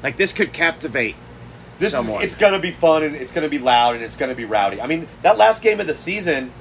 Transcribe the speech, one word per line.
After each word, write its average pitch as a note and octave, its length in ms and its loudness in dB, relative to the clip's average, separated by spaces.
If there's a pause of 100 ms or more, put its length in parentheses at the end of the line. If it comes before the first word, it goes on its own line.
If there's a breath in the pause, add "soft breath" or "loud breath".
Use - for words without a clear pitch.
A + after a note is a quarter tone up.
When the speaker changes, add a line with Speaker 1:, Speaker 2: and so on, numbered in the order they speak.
Speaker 1:
Like, C#3+ 140 -6
this G3 160 0
could - 200 -2
captivate D3 600 -2 (640)
Speaker 2:
This G#3 140 0
is, B2 120 0
Speaker 1:
someone. A2 180 -4
Speaker 2:
it's G3 120 -6
gonna G3 240 4
be F3 120 -4
fun, D#3+ 320 4
and D3+ 120 -4
it's C3 160 -10
gonna D#3 180 -2
be C#3+ 100 -4
loud, A#2+ 360 4
and A#2 80 -8
it's A2 120 -12
gonna C3 200 -4
be B2 100 -8
rowdy. G2+ 360 0
I A#2+ 60 -8
mean, D#3+ 200 -4 (160)
that G#3+ 160 4
last G#3+ 240 4
game G#3+ 160 2
of G3 80 -4
the D3+ 80 -2
season E3 640 -4